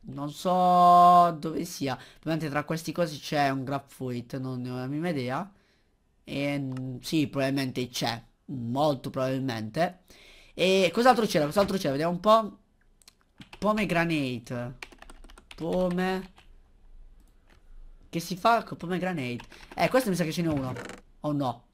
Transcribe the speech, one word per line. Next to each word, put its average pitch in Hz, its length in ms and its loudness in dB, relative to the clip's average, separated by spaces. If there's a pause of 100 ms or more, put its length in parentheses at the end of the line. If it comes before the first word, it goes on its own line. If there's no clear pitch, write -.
Non 139 300 -10
so 175 1080 8
dove 156 280 -6
sia. 135 280 -6
Probabilmente 156 540 -6
tra 147 160 -2
questi 160 280 -6
cosi 156 260 -2
c'è 143 320 0
un 135 120 -2
grapefruit, 127 760 -8
non 131 240 -6
ne 123 80 -8
ho 123 60 -8
la 127 100 -8
minima 156 240 -4
idea. 143 420 -6 (720)
E, 143 340 -4
mm, 131 420 -6
sì, 151 280 0
probabilmente 135 600 -2
c'è. 120 340 -4 (240)
Molto 131 640 -2
probabilmente. 131 920 -4 (540)
E 185 400 4
cos'altro 240 320 4
c'era? 156 180 2
Cos'altro 190 320 0
c'era? 165 140 -2
Vediamo 156 220 -2
un 170 80 -6
po'. 214 380 2 (1000)
Pomegranate. 151 1160 -2 (800)
Pome. 180 800 -2 (1800)
Che 170 120 -6
si 170 160 -8
fa 226 260 2
con - 160 -12
pomegranate? 170 640 -6 (360)
Eh, 165 140 0
questo 254 180 2
mi 180 80 0
sa 170 80 0
che 156 80 -4
ce 160 80 -4
n'è 170 80 0
uno. 135 240 -2 (480)
Oh 151 120 -4
no. 135 420 -4